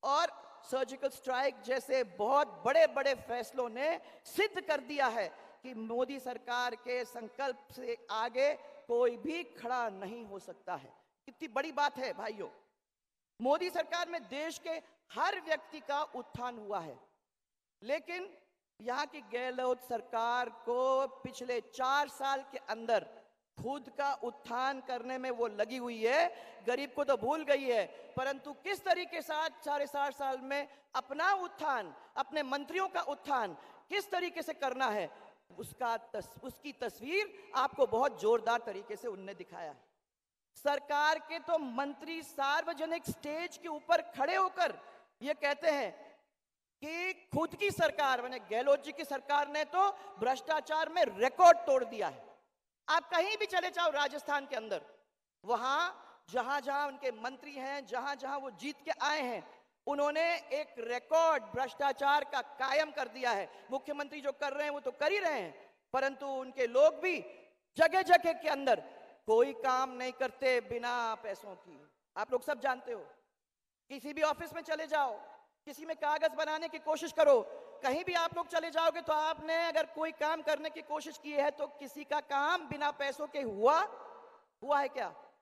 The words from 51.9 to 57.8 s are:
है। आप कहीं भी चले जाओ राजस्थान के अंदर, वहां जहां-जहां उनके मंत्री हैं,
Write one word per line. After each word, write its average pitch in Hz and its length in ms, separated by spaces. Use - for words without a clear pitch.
है। - 200
आप 330 220
कहीं 359 260
भी 415 100
चले 359 240
जाओ 349 200
राजस्थान 285 560
के 277 100
अंदर, 214 260
वहां 262 460
जहां-जहां 277 580
उनके 262 240
मंत्री 262 400
हैं, 277 340